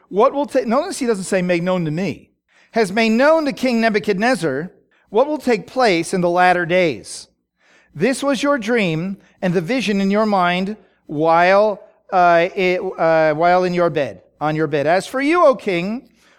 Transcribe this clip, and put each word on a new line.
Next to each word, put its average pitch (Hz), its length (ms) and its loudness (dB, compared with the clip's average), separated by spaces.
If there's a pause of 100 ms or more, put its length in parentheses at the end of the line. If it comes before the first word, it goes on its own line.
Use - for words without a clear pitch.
what 220 240 2
will 285 120 -2
ta-," 233 200 -2
notice 285 340 -2
he 262 80 -4
doesn't 196 160 -4
say, 185 180 -2
"Made 175 220 -2
known 180 220 -2
to 151 60 -4
me," 160 400 -8 (420)
"has 214 180 0
made 226 180 0
known 294 360 2
to 277 60 -2
King 247 300 -2
Nebuchadnezzar 196 880 -2 (380)
what 226 160 2
will 302 140 -4
take 226 260 -2
place 190 480 0
in 185 80 0
the 175 80 0
latter 180 360 2
days. 160 640 -2 (680)
This 233 260 -2
was 277 220 -2
your 285 160 0
dream 196 580 -2 (240)
and 180 120 -2
the 180 80 0
vision 202 380 -2
in 196 120 0
your 214 140 2
mind 190 520 -2 (300)
while, 175 760 2 (320)
uh, 175 420 4
it, 180 240 0
uh, 160 540 0
while 175 300 2
in 180 100 -2
your 175 160 0
bed, 139 320 -4 (180)
on 151 160 -2
your 156 120 0
bed. 143 180 -2
As 175 220 0
for 262 140 -6
you, 320 240 2
O 262 100 4
king, 196 540 -6 (300)